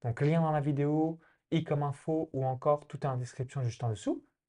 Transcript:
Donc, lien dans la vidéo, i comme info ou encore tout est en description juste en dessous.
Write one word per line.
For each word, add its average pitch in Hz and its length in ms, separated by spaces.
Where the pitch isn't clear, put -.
Donc, 117 160
lien 160 220
dans 156 100
la 151 80
vidéo, 151 580
i 165 100
comme 143 220
info 160 480
ou 131 120
encore 131 440
tout - 140
est 143 60
en 131 80
description 127 460
juste 120 220
en 117 40
dessous. - 360